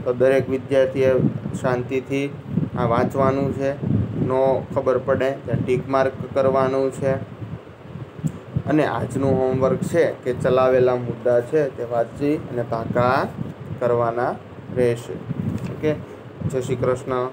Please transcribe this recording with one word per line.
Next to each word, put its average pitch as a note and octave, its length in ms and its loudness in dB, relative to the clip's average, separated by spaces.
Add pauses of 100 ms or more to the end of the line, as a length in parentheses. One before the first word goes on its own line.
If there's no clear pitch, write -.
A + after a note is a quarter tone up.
તો B2+ 80 0
દરેક B2+ 380 4
વિદ્યાર્થીએ C3 600 2 (480)
શાંતિથી C3 720 -2 (480)
આ B2 80 2
વાંચવાનું C3+ 640 2
છે, C3+ 180 -2 (560)
નો C3 480 2
ખબર B2+ 240 2
પડે C3 320 2
ત્યાં - 360 -2
ટિક B2+ 220 0
માર્ક C3+ 240 4 (220)
કરવાનું C3+ 560 2
છે C3+ 220 -2 (1600)
અને C#3+ 180 4
આજનું C3 520 0
homework C3 440 2
છે - 220 2 (200)
કે B2 80 -2
ચલાવેલા B2+ 640 4
મુદ્દા A#2+ 440 2
છે C#3+ 360 0
તે A#2+ 80 -6
વાંચી A#2+ 520 0
અને A#2+ 260 -4
ભાગા B2 680 2 (520)
કરવાના A#2+ 540 2 (420)
રહેશે. A#2+ 360 0 (580)
ઓકે, D3+ 240 -2 (560)
જય C3+ 100 -2
શ્રી B2 160 -4
કૃષ્ણ. B2+ 560 -2